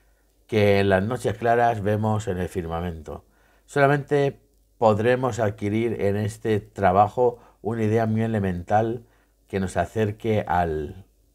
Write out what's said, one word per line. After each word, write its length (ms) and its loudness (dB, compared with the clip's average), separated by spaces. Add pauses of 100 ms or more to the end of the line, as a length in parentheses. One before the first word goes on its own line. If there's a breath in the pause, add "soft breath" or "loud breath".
(460 soft breath)
que 340 4
en 100 2
las 120 4
noches 360 -4
claras 440 2
vemos 460 -2
en 100 -2
el 100 -2
firmamento. 760 -8 (400 soft breath)
Solamente 760 0 (360)
podremos 640 2
adquirir 640 -2
en 140 0
este 440 -4
trabajo 800 2 (240 loud breath)
una 220 -4
idea 220 2
muy 160 0
elemental 840 -2 (400 soft breath)
que 140 -4
nos 160 -4
acerque 720 -2
al 600 -4 (280)